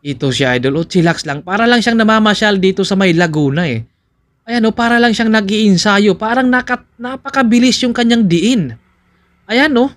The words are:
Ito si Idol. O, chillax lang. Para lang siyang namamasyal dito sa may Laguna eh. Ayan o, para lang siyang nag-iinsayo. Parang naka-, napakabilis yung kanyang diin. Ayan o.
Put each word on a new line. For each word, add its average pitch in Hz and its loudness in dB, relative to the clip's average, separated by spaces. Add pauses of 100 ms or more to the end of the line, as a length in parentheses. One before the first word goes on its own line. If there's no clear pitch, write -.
Ito 139 -4
si 131 -2
Idol. 127 -2
O, 165 -6
chillax 170 0
lang. 147 -8
Para 208 -2
lang 240 2
siyang 233 0
namamasyal 214 2
dito 190 0
sa 196 -2
may 190 2
Laguna 160 0
eh. 117 -6 (640)
Ayan 233 0
o, 220 0
para 233 0
lang 233 2
siyang 226 0
nag-iinsayo. 208 2
Parang 247 -2
naka-, 247 -2
napakabilis 247 0
yung 240 -2
kanyang 233 2
diin. 170 0 (720)
Ayan 262 0
o. 262 0